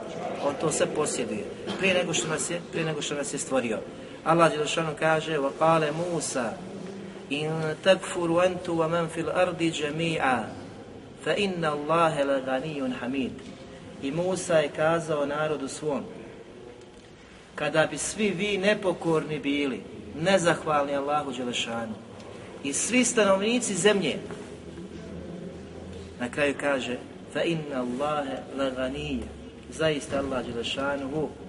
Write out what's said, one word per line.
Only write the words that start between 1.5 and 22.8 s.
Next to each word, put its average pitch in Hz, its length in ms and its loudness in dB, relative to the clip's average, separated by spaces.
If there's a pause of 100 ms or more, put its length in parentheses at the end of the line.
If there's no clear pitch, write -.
Prije 185 160 4
nego 175 200 2
što - 140 0
nas 156 220 -2
je, 170 100 -2 (120)
prije 160 140 0
nego 151 160 -2
što - 120 -4
nas 143 200 -2
je 139 40 -2
stvorio. 120 400 0 (460)
Allah 165 280 8
Đelešanu 151 460 0
kaže: 160 400 4
„Wa 139 120 2 (100)
qale 160 320 6
Musa, 156 600 -2 (800)
in 151 200 -2 (340)
takfuru 175 540 4
antu 180 360 2
wa 160 140 4
man 165 200 2
fil 160 220 -2
ardi 170 400 2
jami'a, 147 720 0 (840)
fa 151 100 2
inna 180 380 2
Allahe 151 520 4
la 139 160 2
ganiyyun 131 600 -2
hamid.” 127 320 -2 (680)
I 135 80 -2
Musa 175 480 2
je 147 180 4
kazao 156 500 2
narodu 147 420 0
svom: 135 340 -2 (1500)
„Kada 151 360 4
bi 151 80 -6
svi 208 320 0
vi 196 280 0
nepokorni 165 800 2
bili, 143 420 0 (400)
nezahvalni 156 760 4
Allahu 139 360 0
Đelešanu, 117 600 -4 (680)
i 139 80 -2
svi 240 320 4